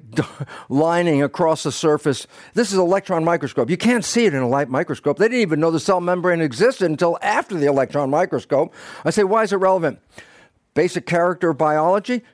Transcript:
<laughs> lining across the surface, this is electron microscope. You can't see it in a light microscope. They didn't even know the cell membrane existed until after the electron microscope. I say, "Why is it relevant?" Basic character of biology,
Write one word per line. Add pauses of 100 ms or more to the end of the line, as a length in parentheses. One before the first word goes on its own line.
(400)
<laughs>
lining
across
the
surface, (260)
this
is
electron
microscope.
You
can't
see
it
in
a
light
microscope.
They
didn't
even
know
the
cell
membrane
existed
until
after
the
electron
microscope. (320)
I
say,
"Why
is
it
relevant?" (760)
Basic
character
of
biology, (100)